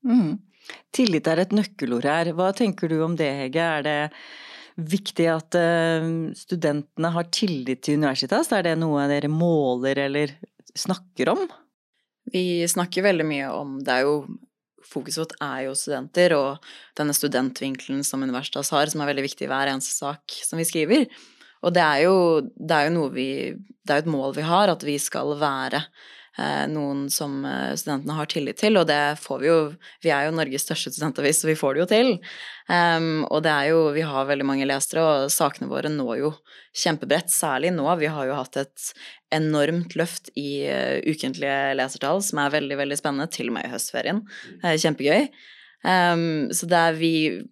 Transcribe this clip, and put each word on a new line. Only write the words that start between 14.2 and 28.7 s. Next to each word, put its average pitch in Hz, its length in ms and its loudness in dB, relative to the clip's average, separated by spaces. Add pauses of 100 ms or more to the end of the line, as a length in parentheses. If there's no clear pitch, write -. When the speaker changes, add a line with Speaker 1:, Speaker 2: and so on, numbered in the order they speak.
Speaker 2:
fokuset 143 400 -8
vårt 160 180 -10
er 135 240 -6
jo 135 80 -6
studenter, 147 600 2
og 139 240 0 (380)
denne 147 180 0
studentvinkelen 135 880 -2
som 135 180 -4
Universitas 135 480 -4
har, 147 200 2
som 151 100 -4
er 143 140 -2
veldig 135 160 -4
viktig - 160 -8
i 139 40 -6
hver 135 200 0
eneste 135 240 -4
sak - 480 -8
som - 160 -4
vi 165 60 0
skriver. 170 420 2 (560)
Og 175 100 2
det 175 100 6
er 151 220 4
jo, 175 380 6
det 156 340 -2
er 147 140 4
jo 170 80 2
noe 139 160 0
vi, 131 160 -4 (560)
det 147 80 2
er 147 80 4
jo 165 80 -2
et 151 80 0
mål 135 160 -2
vi 147 80 -4
har, 180 260 4
at 165 140 0
vi 143 160 -2
skal 143 400 -4
være, 139 480 -2 (520)
eh, 143 300 -2
noen 139 420 -4
som, 139 360 -4
eh, 135 280 -4
studentene 147 400 -6
har 151 120 -4
tillit 135 320 -6
til, 214 180 4